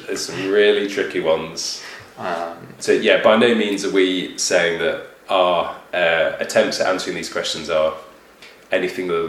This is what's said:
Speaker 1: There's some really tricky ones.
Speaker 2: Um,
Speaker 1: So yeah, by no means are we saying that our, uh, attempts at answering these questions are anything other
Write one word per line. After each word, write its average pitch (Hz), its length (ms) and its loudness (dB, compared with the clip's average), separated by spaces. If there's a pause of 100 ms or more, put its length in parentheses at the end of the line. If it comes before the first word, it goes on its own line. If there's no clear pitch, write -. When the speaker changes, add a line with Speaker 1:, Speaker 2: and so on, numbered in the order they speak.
Speaker 1:
There's - 200 -6
some 95 240 -4
really 104 380 4
tricky 95 320 -4
ones. 80 600 -2 (360)
Speaker 2:
Um, 85 400 -6 (200)
Speaker 1:
So - 140 2
yeah, 98 300 4
by 110 140 6
no 117 180 6
means 101 320 -2
are 92 40 -2
we 92 460 2
saying 87 440 0
that 80 260 -2 (240)
our, 90 440 2 (200)
uh, 82 440 2
attempts - 420 0
at - 60 0
answering 92 300 -2
these 82 160 -8
questions 85 380 -6
are 78 240 0 (760)
anything 90 400 -2
other 82 180 -2